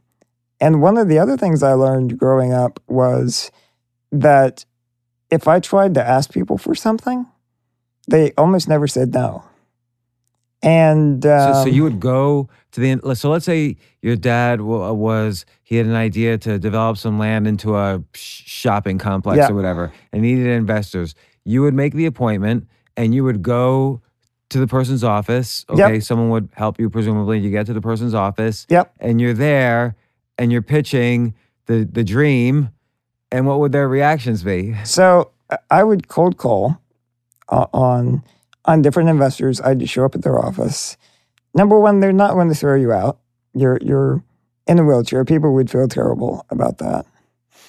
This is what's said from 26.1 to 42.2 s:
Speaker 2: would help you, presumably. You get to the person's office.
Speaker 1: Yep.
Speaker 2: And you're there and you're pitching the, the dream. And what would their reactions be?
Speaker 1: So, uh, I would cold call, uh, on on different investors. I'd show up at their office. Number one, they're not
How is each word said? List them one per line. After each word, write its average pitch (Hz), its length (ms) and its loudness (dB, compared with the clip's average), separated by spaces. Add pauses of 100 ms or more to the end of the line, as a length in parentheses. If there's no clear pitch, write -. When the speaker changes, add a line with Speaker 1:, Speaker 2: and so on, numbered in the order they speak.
Speaker 2:
would 110 240 -4
help 107 220 -4
you, 113 120 -2
presumably. 107 500 -2
You 101 120 -4
get 104 160 -2
to 117 60 -6
the 110 60 -4
person's 113 340 -4
office. 107 560 -4
Speaker 1:
Yep. 175 300 2
Speaker 2:
And 117 220 0
you're 120 120 0
there 120 600 0 (420)
and 120 140 0
you're 120 100 0
pitching 120 760 -2 (320)
the, 110 220 0
the 117 140 -4
dream. 131 640 0 (600)
And 131 160 -2
what 139 120 0
would 147 120 0
their 139 160 0
reactions 131 560 -2
be? 98 400 -4
Speaker 1:
So, 180 480 4 (180)
uh, - 80 -6 (140)
I 180 140 6
would 208 240 0
cold 170 280 0
call, 117 440 -2 (680)
uh, - 260 0
on 123 500 0 (420)
on 160 160 4
different 160 280 2
investors. 135 520 0
I'd 131 280 0
show 127 160 0
up 135 100 -2
at - 60 -6
their 135 180 0
office. - 580 -6 (560)
Number 208 260 4
one, 208 200 4
they're 196 140 2
not 196 200 2